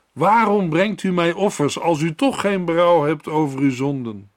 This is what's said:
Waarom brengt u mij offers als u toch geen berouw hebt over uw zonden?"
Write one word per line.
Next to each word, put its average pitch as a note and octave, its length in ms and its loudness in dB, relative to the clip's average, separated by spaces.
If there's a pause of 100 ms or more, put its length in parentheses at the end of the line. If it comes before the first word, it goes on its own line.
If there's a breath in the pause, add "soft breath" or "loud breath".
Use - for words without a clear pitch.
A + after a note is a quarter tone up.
(120)
Waarom G3+ 580 2
brengt F#3 340 -2
u F#3+ 80 0
mij E3+ 200 2
offers F3+ 480 -2
als D#3+ 220 0
u D#3+ 140 -2
toch C4+ 260 0
geen G3 240 -2
berouw E3+ 380 4
hebt D#3 240 -2
over D3+ 320 -2
uw C#3 120 2
zonden?" B2 640 -6